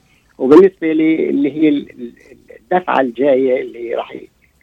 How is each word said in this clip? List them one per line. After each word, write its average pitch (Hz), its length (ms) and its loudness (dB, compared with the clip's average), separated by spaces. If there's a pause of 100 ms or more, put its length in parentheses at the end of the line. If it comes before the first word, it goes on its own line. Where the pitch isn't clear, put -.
(380)
وبالنسبة 160 540 4
ل-، 156 380 0
اللي 139 220 -2
هي 156 160 0
ال-، 143 220 -2
ال-، 123 220 -16 (480)
الدفعة 156 400 -2
الجاية 131 640 0
اللي 117 320 -10
راح - 180 -8
ي-، - 160 -18 (340)